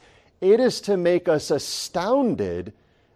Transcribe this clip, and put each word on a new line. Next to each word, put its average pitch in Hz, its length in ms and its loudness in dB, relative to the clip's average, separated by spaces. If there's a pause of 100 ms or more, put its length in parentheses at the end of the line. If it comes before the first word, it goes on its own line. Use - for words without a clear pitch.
(400)
It 196 180 4
is 247 240 0
to 202 140 -2
make 175 320 0
us 151 220 2
astounded 160 1200 -2 (440)